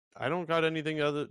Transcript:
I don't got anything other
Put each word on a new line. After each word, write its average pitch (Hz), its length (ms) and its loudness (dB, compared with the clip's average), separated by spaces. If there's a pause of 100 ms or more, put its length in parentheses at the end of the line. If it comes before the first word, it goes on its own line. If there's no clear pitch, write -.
(200)
I 120 100 -2
don't 170 180 -2
got 165 160 2
anything 160 360 0
other 147 300 0